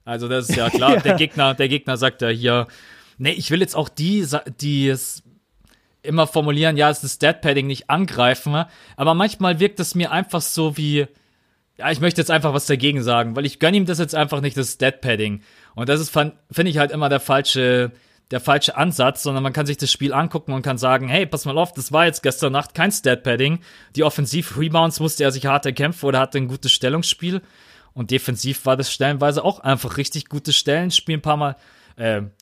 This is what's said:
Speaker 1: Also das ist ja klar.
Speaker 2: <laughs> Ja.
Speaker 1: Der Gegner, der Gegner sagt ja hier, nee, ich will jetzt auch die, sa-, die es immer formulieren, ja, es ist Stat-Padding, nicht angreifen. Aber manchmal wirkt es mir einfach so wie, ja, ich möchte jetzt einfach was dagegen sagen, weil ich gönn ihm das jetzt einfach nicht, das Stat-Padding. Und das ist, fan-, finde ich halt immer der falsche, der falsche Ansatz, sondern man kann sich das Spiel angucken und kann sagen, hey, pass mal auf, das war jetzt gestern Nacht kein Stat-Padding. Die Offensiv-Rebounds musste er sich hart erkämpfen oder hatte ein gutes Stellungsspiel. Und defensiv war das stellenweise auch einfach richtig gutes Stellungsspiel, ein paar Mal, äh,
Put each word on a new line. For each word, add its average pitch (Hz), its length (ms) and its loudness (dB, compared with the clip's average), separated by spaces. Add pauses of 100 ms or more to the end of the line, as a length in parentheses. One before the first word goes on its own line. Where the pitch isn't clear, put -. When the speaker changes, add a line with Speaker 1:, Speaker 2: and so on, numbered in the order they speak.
Speaker 1:
Also 117 220 -8
das 123 220 -2
ist - 80 0
ja 117 140 0
klar. 262 240 4
Speaker 2:
<laughs> - 0 -
Ja. 202 60 2
Speaker 1:
Der 196 140 2
Gegner, 143 400 0
der 135 140 0
Gegner 139 280 -2
sagt 123 260 0
ja 120 60 0
hier, 120 380 0 (520)
nee, 135 120 -2
ich 170 220 -4
will 175 80 2
jetzt - 160 0
auch 156 120 -2
die, 185 360 -2
sa-, 143 180 -4 (180)
die 143 280 0
es - 340 -6 (800)
immer 156 240 2
formulieren, 151 500 0
ja, 147 140 4
es 147 140 -6
ist 131 120 -6
Stat-Padding, 147 520 2
nicht 135 200 -8
angreifen. 147 760 0 (320)
Aber 156 180 4
manchmal 185 460 0
wirkt 202 180 0
es - 160 -4
mir 175 160 0
einfach 175 300 -2
so 156 360 -2
wie, 147 300 0 (720)
ja, 135 120 -2
ich 139 100 -2
möchte 170 200 2
jetzt 165 100 0
einfach 151 240 2
was 139 120 -2
dagegen 139 360 2
sagen, 117 340 0
weil 143 100 -2
ich - 140 -6
gönn 165 140 4
ihm 196 120 4
das 170 120 -2
jetzt 160 160 -2
einfach 151 260 0
nicht, 139 160 -4
das 131 160 -4
Stat-Padding. 107 680 0 (320)
Und 123 140 -6
das 151 120 2
ist, 151 100 -6
fan-, 151 220 0 (180)
finde 185 200 0
ich 151 80 -2
halt 143 120 2
immer 156 180 -2
der 139 120 2
falsche, 123 720 2 (380)
der 127 100 -4
falsche - 360 2
Ansatz, 143 480 0
sondern 135 180 -2
man 135 100 -2
kann 147 140 -2
sich 143 100 -4
das 135 140 -4
Spiel 139 220 -2
angucken 147 400 -2
und 131 100 -4
kann 131 160 -2
sagen, 131 300 2
hey, 170 180 2
pass 143 200 -6
mal 143 120 -2
auf, 175 140 0
das - 180 -10
war 160 160 4
jetzt - 160 -2
gestern 135 300 0
Nacht 143 220 -4
kein 190 180 0
Stat-Padding. 131 680 0 (380)
Die 156 80 2
Offensiv-Rebounds 160 960 0
musste 151 240 -2
er 139 80 2
sich 135 140 -6
hart 139 200 0
erkämpfen 143 400 -2
oder 131 140 2
hatte 135 180 0
ein 131 100 -2
gutes - 240 -2
Stellungsspiel. 170 680 -2 (500)
Und 120 200 -4
defensiv - 540 -2
war 131 100 4
das 135 160 -4
stellenweise 143 520 0
auch 196 140 0
einfach 131 380 -2
richtig 139 320 -6
gutes 143 280 -2
Stellungsspiel, 160 600 0
ein 147 60 -6
paar 151 140 2
Mal, 143 200 -2 (400)
äh, 110 260 0 (200)